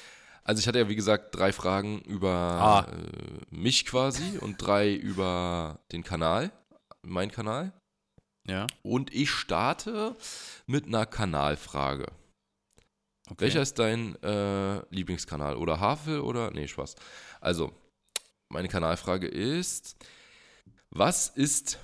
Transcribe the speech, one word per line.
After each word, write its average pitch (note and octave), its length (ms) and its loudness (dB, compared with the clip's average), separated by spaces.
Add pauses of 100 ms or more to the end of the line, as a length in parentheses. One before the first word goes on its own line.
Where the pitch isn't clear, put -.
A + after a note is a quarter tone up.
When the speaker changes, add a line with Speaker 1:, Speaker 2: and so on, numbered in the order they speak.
(440)
Speaker 1:
Also A2 160 0
ich G#2+ 80 2
hatte A#2+ 120 4
ja, G#2+ 100 6
wie G#2+ 60 0
gesagt, G#2+ 400 2
drei F#2+ 180 4
Fragen G2 480 0
über, F#2+ 300 -2
Speaker 2:
Ah. F2 600 6
Speaker 1:
äh, D#2 540 -10 (100)
mich G2+ 300 2
quasi C3+ 540 0
und G2+ 180 -6
drei G2+ 360 4
über F2+ 840 -2 (120)
den E2+ 120 -6
Kanal, F2+ 480 0 (500)
mein F2+ 300 -4
Kanal. B2 420 -6 (760)
Speaker 2:
Ja. A#2+ 200 -2 (160)
Speaker 1:
Und B2 300 -2
ich C#3+ 180 2
starte G#3 840 -2 (520)
mit C3+ 180 0
einer A2+ 220 0
Kanalfrage. C#2+ 1040 0 (1160)
Speaker 2:
Okay. - 180 -2
Speaker 1:
Welcher C#3+ 180 4
ist - 160 -4
dein, A2+ 420 0
äh, G2 600 0 (120)
Lieblingskanal? D#2+ 600 -4
Oder D#2+ 240 0
Havel D3 400 0
oder? A#2+ 320 -2
Nee, D2+ 160 -6
Spaß. - 260 -8 (480)
Also, E2 320 0 (760)
meine F2+ 180 -6
Kanalfrage F2 600 0
ist, - 680 -4 (960)
was C3 380 4
ist - 540 0